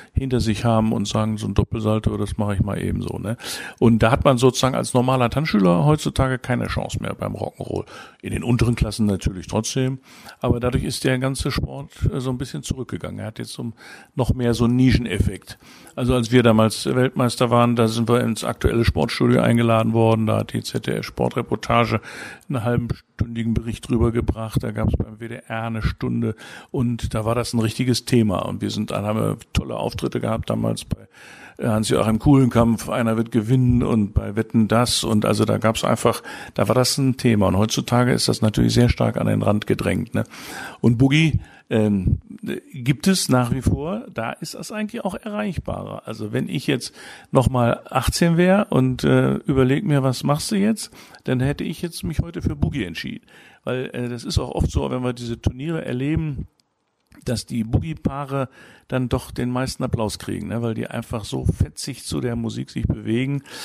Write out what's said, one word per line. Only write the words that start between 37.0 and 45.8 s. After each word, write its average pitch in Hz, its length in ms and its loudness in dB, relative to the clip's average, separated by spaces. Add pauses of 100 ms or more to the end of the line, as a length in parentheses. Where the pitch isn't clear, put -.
Thema 104 300 4
und 92 100 2
heutzutage 123 560 2
ist 117 160 0
das 113 120 0
natürlich 113 320 2
sehr 120 140 6
stark 117 300 0
an 110 100 -2
den 107 140 2
Rand 104 260 0
gedrängt, 95 460 -2
ne? 107 100 0 (560)
Und 123 180 4
Boogie, 143 440 4 (300)
ähm, 104 460 2 (560)
gibt 127 320 -2
es 190 240 2
nach 123 240 4
wie 131 80 -4
vor, 180 500 -2
da 113 200 -6
ist - 240 -10
das - 160 -12
eigentlich 214 340 -6
auch 185 80 -4
erreichbarer. 190 920 -6